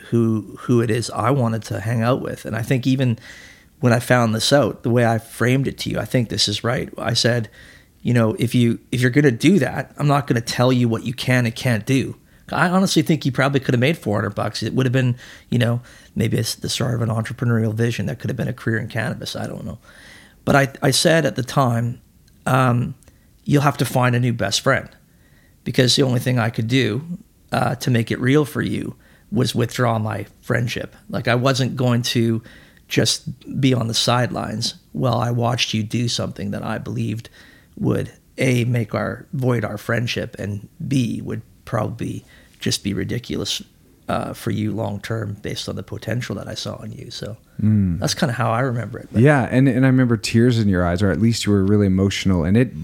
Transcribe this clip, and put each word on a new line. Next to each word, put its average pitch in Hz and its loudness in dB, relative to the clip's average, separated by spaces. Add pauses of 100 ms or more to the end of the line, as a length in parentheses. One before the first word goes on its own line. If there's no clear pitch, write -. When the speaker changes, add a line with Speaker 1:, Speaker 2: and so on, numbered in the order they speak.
(100)
Speaker 1:
who, 113 0
who 120 2
it 110 0
is 110 -2
I 107 -2
wanted 113 0
to 104 -6
hang 113 -2
out 123 0
with. - -8
And - -6
I 113 -4
think 123 0
even 131 2 (640)
when 123 4
I 120 2
found 120 2
this 110 0
out, 135 2
the 123 0
way 120 4
I 113 2
framed 123 0
it - -6
to - -6
you, 110 -4
I 113 -4
think 120 0
this - -2
is 104 -4
right. 127 -4
I - -2
said, 117 0 (540)
you 120 0
know, 113 4
"If 120 -2
you, 117 4 (100)
if 123 -2
you're 127 4
gonna 147 4
do 143 4
that, - -4
I'm 147 -2
not 139 2
gonna 123 0
tell 127 2
you 123 4
what 113 -2
you 123 -4
can 127 0
and 110 -2
can't 110 -2
do." 127 0 (340)
I 165 2
honestly 185 2
think 139 0
you 135 0
probably 139 0
could - -2
have 120 4
made 147 2
four 104 -2
hundred 104 -4
bucks. 107 -6
It 110 -4
would 127 2
have 123 0
been, 127 2 (340)
you 120 0
know, 120 2 (360)
maybe 110 0
it's - -2
the - -8
start 127 -2
of 117 -2
an 113 -2
entrepreneurial 113 0
vision 113 -2
that 131 -6
could - -8
have 127 -4
been 123 -4
a 120 -4
career 113 -2
in 110 -6
cannabis. - -6
I 110 -8
don't - -10
know. - -10 (680)
But 131 4
I, 139 2 (100)
I 147 4
said 160 4
at - -4
the 123 -2
time, 120 0 (460)
um, 127 2 (500)
"You'll 139 2
have 143 2
to 131 2
find 123 2
a 120 2
new 123 0
best 110 -2
friend," 131 0 (760)
because 127 4
the 143 4
only 123 2
thing 123 0
I 113 0
could 113 -4
do, 120 0 (500)
uh, 127 0
to - -4
make 117 0
it 107 -4
real 139 4
for - -6
you - -6 (340)
was 120 0
withdraw 117 0
my 107 -4 (160)
friendship. 120 -4 (140)
Like, 101 -6
I 117 4
wasn't 127 0
going 123 2
to 117 0 (460)
just - -2
be 131 4
on 117 0
the 113 -4
sidelines 117 -2 (180)
while 123 0
I 120 0
watched 120 0
you 110 0
do 117 -2
something 101 -6
that - -6
I 110 -6
believed 113 -6 (460)
would, - -2 (240)
A, 123 2
make 120 -2
our, 104 -6
void 123 0
our 104 -6
friendship, - -4
and 101 -6 (180)
B, 131 -2
would - -8 (240)
probably 113 -6 (380)
just - -4
be 98 -2
ridiculous, 98 -6 (460)
uh, 90 -4
for - -6
you 107 -2
long 104 -6
term 110 -8
based - -10
on 95 -8
the 101 -10
potential 110 -8
that - -10
I - -10
saw - -10
in 110 -12
you. - -16
So - -12 (240)
Speaker 2:
Mm. 101 2
Speaker 1:
that's - -2
kinda 127 -2
how 117 0
I 113 0
remember 120 -4
it. - -16
But 107 4
Speaker 2:
Yeah, 139 6
and, 131 4
and 127 4
I - 6
remember 127 4
tears 117 4
in 107 4
your 90 4
eyes, 87 2
or 98 4
at 78 2
least 113 2
you 104 4
were 98 6
really 104 6
emotional, 95 2
and 95 4
it 123 2 (120)